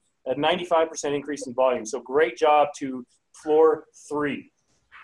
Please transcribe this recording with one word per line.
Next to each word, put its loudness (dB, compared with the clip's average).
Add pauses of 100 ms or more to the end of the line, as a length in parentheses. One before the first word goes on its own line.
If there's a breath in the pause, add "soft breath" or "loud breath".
(260)
a -4
ninety-five 0
percent -6
increase -8
in -12
volume. 0
So -8
great 0
job 4 (120)
to -10 (360)
floor 4 (220)
three. -6 (520)